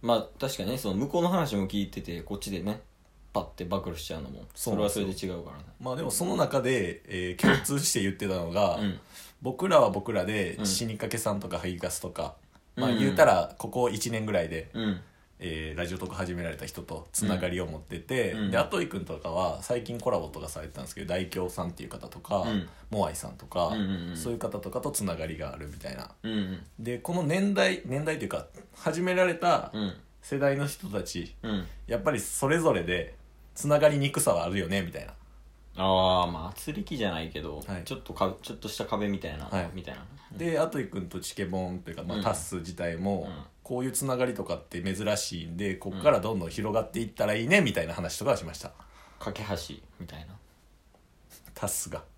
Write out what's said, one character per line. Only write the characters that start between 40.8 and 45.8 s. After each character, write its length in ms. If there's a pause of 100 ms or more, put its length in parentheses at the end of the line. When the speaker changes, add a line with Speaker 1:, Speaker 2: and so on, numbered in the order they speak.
Speaker 2:
く 120
ん 80
と 120
チ 160
ケ 100
ボ 260
ン 80
と 120
い 20
う 20
か、 80
ま 120
あ、 20
Speaker 1:
う 40
ん。 20
Speaker 2:
タ 80
ッ 40
ス 220
自 180
体 220
も、 320
Speaker 1:
う 20
ん。 20 (300)
Speaker 2:
こ 160
う 40
い 40
う 40
つ 140
な 100
が 100
り 80
と 100
か 120
っ 80
て 180
珍 360
し 260
い 20
ん 120
で、 180
こ 200